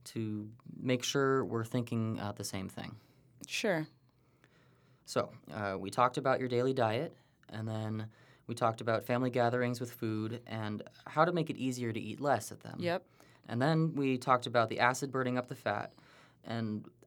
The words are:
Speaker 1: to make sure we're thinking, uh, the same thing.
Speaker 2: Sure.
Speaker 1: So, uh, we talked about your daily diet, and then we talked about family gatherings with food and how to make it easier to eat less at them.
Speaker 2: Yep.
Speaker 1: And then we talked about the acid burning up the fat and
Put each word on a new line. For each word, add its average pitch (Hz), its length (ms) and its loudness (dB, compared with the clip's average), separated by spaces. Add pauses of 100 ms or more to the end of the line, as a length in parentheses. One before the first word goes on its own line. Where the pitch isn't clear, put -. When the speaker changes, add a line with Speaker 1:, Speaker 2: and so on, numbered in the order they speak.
Speaker 1:
to 107 440 -6 (320)
make 127 220 2
sure 135 400 2
we're 113 220 -2
thinking, 117 540 -2
uh, 101 120 -4
the 104 120 -8
same 95 260 -6
thing. - 260 -12 (500)
Speaker 2:
Sure. 165 420 0 (1160)
Speaker 1:
So, - 260 0 (220)
uh, 101 240 -2
we 98 120 -6
talked 123 280 4
about 131 220 4
your 127 80 0
daily 123 260 2
diet, 123 420 2 (340)
and 110 180 -6
then 110 400 -4 (400)
we 123 80 -6
talked 113 260 0
about 113 220 2
family 123 260 0
gatherings 123 500 2
with 120 120 -6
food 110 560 -4
and 107 340 -4 (260)
how 156 180 4
to 175 60 2
make 160 180 0
it 110 80 -6
easier 123 340 -2
to 107 80 -4
eat 107 220 -6
less 131 300 0
at - 100 -14
them. - 180 -12
Speaker 2:
Yep. 175 240 -2 (440)
Speaker 1:
And 120 140 -2
then 160 340 4
we 135 220 2
talked 123 280 4
about 117 240 4
the 110 100 -2
acid 127 320 2
burning 123 260 0
up 123 100 -2
the - 80 -10
fat - 380 -4 (500)
and 110 420 -4 (220)